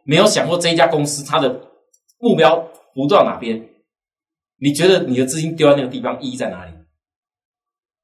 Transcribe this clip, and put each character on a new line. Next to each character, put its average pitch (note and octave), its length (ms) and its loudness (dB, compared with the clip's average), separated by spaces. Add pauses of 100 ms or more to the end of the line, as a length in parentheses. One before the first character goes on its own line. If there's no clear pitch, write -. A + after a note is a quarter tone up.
没 D3 140 2
有 G3+ 80 6
想 - 200 -2
过 E3+ 120 -2
这 E3+ 100 -4
一 E3 80 0
家 E3+ 100 4
公 D3+ 200 0
司 C#3+ 180 -8
它 D#3+ 160 -4
的 - 320 -4 (480)
目 A3+ 160 2
标 D#3+ 260 4 (320)
幅 C3+ 140 -4
度 - 80 4
到 - 80 6
哪 - 140 -2
边， A2+ 320 -8 (880)
你 C#3+ 160 -2
觉 E3 120 0
得 F#3 180 4
你 B2+ 140 -2
的 C3 80 0
资 D#3 140 -6
金 D#3+ 160 -6
丢 D3+ 140 4
在 C#3 80 6
那 C3 40 -2
个 B2+ 60 -6
地 B2+ 140 -10
方 B2 200 -6
意 C3 80 -10
义 A#2+ 60 -10
在 A2 140 -6
哪 F2+ 160 -14
里？ E2 80 -20 (1300)